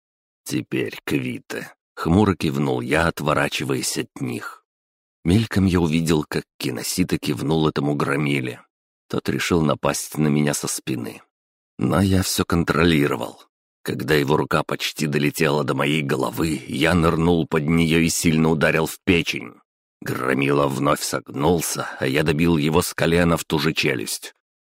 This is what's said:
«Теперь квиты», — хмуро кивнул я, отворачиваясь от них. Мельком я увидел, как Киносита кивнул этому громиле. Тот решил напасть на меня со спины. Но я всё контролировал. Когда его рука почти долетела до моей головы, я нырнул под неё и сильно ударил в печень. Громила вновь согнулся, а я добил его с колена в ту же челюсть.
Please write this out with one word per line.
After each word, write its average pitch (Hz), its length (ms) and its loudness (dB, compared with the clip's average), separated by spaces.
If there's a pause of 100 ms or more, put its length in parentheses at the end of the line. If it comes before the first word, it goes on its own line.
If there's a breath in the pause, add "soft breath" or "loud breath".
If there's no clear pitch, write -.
(440)
«Теперь 64 600 -6
квиты», — - 640 -6 (260)
хмуро 95 400 4
кивнул 67 460 -2
я, 73 260 0
отворачиваясь 80 920 -2
от - 220 -8
них. 120 440 -10 (600)
Мельком 98 420 2
я 90 140 4
увидел, 80 480 2
как 76 160 -6 (140)
Киносита 71 600 -4
кивнул 73 500 0
этому 71 260 -2
громиле. 69 680 -2 (440)
Тот - 200 -6
решил 80 340 2
напасть 73 560 -2
на 76 100 2
меня 73 240 2
со - 140 -6
спины. 60 560 -8 (560)
Но 69 220 2
я 95 220 4
всё - 220 -2
контролировал. 76 1000 0 (400)
Когда 67 320 -2
его 71 220 2
рука 73 260 0
почти - 440 -6
долетела 73 580 0
до 65 100 -2
моей 73 280 -2
головы, 67 680 -4
я 82 260 0
нырнул 82 540 2
под 80 160 0
неё 82 340 4
и 82 100 4
сильно 80 400 2
ударил 80 380 2
в - 180 -8
печень. 78 500 0 (460)
Громила 69 680 0
вновь 69 340 0
согнулся, 71 840 -2 (100)
а - 80 -2
я 67 160 0
добил 80 340 2
его 78 240 2
с - 140 -2
колена 85 420 2
в - 80 -4
ту 80 140 -2
же 76 140 0
челюсть. - 640 -4 (300)